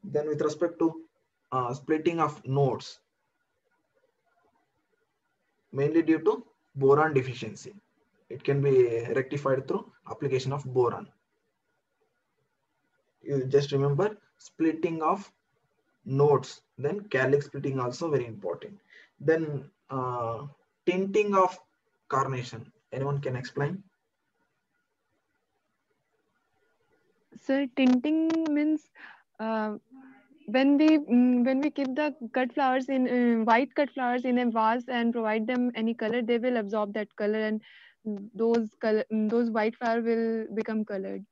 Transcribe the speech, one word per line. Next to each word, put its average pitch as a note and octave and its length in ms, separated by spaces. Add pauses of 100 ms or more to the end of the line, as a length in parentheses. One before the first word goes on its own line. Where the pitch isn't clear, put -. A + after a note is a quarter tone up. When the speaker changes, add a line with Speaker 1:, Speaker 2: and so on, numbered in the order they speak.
Speaker 1:
Then D3 240
with D3+ 140
respect D#3+ 380
to, D#3+ 220 (500)
uh, B2+ 220
splitting D#3 460
of D3 280
nodes, C3+ 520 (2750)
mainly D3+ 300
due D#3+ 180
to - 260 (300)
boron C#3+ 380
deficiency. A#2+ 600 (560)
It - 140
can C#3 180
be B2 440 (100)
rectified C3+ 520
through F#3 240 (180)
application C3 440
of C#3+ 120
boron. B2 420 (2250)
You C3+ 240
just C#3 260
remember C#3+ 460 (200)
splitting D#3+ 680
of G3 260 (760)
nodes, C#3 560 (160)
then D#3 320
calyx C#3 340
splitting C#3 360
also D#3+ 300
very B2+ 160
important. G2+ 540 (400)
Then, D3+ 500 (200)
uh, B2 580 (380)
tinting G3 500
of F#3 240 (480)
carnation. C3 640 (220)
Anyone C#3 260
can C3 160
explain? C#3+ 480 (3500)
Speaker 2:
Sir, C#4 340
tinting D#4 720
means, D4+ 400 (500)
uh, A3 360 (720)
when C4+ 300
we, D#4 200
mm, B3 480
when C4 160
we D4 80
keep C4 260
the D4+ 200 (180)
cut B3+ 200
flowers C4 360
in, C4 180
uh, A#3+ 360
white A#3 320
cut C#4+ 160
flowers B3 320
in B3 160
a B3 100
vase A3+ 380
and A#3 260
provide A3 320
them B3 300
any A3+ 180
color, A#3 280
they A#3 160
will B3 200
absorb G#3 360
that G#3+ 240
color, G#3+ 220
and G#3+ 220 (720)
those A3+ 360 (100)
color, G#3+ 240 (100)
mm, G#3+ 160
those A#3 220
white A3+ 240
flower A#3 260
will A3+ 540
become A3 300
colored. G3 460